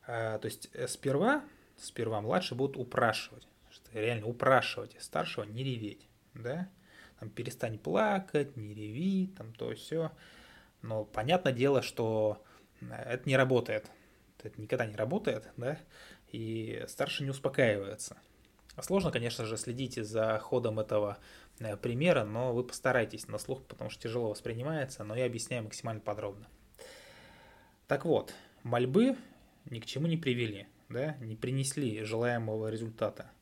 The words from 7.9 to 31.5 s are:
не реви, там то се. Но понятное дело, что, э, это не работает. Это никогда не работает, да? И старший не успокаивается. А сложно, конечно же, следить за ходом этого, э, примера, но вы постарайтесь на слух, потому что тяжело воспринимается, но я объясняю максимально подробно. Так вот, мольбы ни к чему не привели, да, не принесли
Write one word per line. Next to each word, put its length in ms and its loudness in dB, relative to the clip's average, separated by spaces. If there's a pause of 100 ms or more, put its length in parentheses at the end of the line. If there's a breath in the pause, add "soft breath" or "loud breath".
не 160 -10
реви, 640 0
там 160 -12
то 220 -6
се. 360 -4 (680 loud breath)
Но 240 -2
понятное 480 2
дело, 280 6
что, 600 2 (380 loud breath)
э, 40 -12
это 420 -6
не 100 6
работает. 520 4 (540 loud breath)
Это 180 -12
никогда 240 0
не 100 -8
работает, 600 0
да? 220 -2 (520 loud breath)
И 560 -4
старший 360 -2
не 80 -2
успокаивается. 840 2 (580)
А 80 -8
сложно, 280 2
конечно 340 0
же, 120 -4
следить 380 -4 (100)
за 340 2
ходом 400 0
этого, 380 0 (420 loud breath)
э, 180 -4
примера, 480 4
но 280 -2
вы 100 2
постарайтесь 640 0
на 120 -4
слух, 240 -6
потому 260 -10
что 140 -12
тяжело 260 -2
воспринимается, 720 -4
но 120 -6
я 100 2
объясняю 380 -2
максимально 380 -6
подробно. 460 -6 (1400 loud breath)
Так 180 0
вот, 280 4 (300 loud breath)
мольбы 520 6 (540 loud breath)
ни 100 -8
к 60 -12
чему 220 -2
не 100 2
привели, 500 0 (220)
да, 300 -2
не 160 -8
принесли 680 0